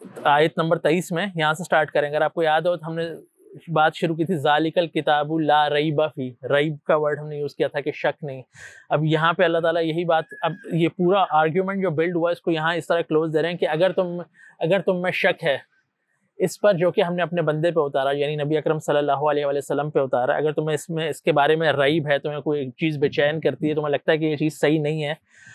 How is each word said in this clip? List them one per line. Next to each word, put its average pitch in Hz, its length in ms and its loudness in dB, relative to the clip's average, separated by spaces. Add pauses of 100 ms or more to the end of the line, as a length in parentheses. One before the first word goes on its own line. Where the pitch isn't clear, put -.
(260)
आयत 151 320 4
नंबर 165 200 2
तेईस 160 340 0
में 185 240 -4
यहाँ 156 180 0
से 160 100 -8
स्टार्ट 156 260 2
करें। 147 180 0
अगर 151 140 0
आपको 156 200 -2
याद 160 240 2
हो 180 100 0
तो 156 100 -10
हमने 165 300 -6 (540)
बात 156 240 2
शुरू 165 200 -2
की 160 100 -2
थी, 175 120 -2
"ज़ालिकल 156 500 2
किताबु 151 520 0
ला 151 280 4
रैब 151 400 0
फी", 127 380 -8
रैब 143 420 0
का 170 100 4
वर्ड 147 240 -2
हमने 151 200 -10
यूज़ 143 160 -8
किया 147 120 0
था 147 120 -6
कि 143 120 -4
शक 147 220 -2 (100)
नहीं। 135 180 -10 (480)
अब 151 140 2
यहाँ 160 300 2
पे 185 100 2
अल्लाह 165 180 2
ताला 165 180 0
यही 165 240 -2
बात, 165 220 0 (180)
अब 165 120 -2 (180)
ये 165 140 2
पूरा 180 320 2
आर्ग्यूमेंट 180 600 0
जो 185 80 0
बिल्ड 165 260 0
हुआ 170 140 0
इसको 175 200 -4
यहाँ 165 260 0
इस 156 120 -6
तरह 170 140 2
क्लोज 160 300 0
दे 156 100 2
रहे 165 80 0
हैं 175 80 -6
कि 185 80 0
अगर 165 260 2
तुम, 175 280 -2 (420)
अगर 180 180 2
तुम 185 160 0
में 180 140 -4
शक 185 320 0
है 139 340 -2 (640)
इस 185 160 -2
पर 208 200 4
जो 170 140 2
कि 196 120 2
हमने 175 200 -2
अपने 170 200 -2
बंदे 156 280 0
पे 160 100 0
उतारा, 139 320 0
यानी 143 240 -2
नबी 147 200 -2
अकरम 156 220 0
सल्लल्लाहु 147 480 0
अलैहि 147 200 0
वसल्लम 143 440 -2
पे 151 100 0
उतारा, 135 360 0
अगर 151 160 0
तुम्हें 156 220 -2
इसमें, 160 360 -4
इसके - 220 -2
बारे 147 240 4
में 160 160 2
रैब 143 340 2
है, 143 120 2
तुम्हें 147 240 -8
कोई 147 280 -2
चीज़ 156 280 -2
बेचैन 147 420 0
करती 151 280 0
है, 151 60 -2
तुम्हें 147 180 -2
लगता 143 200 0
है 160 60 2
कि 160 80 -2
ये 151 100 0
चीज़ 151 180 -2
सही 156 240 2
नहीं 151 240 -2
है, 147 120 -4 (400)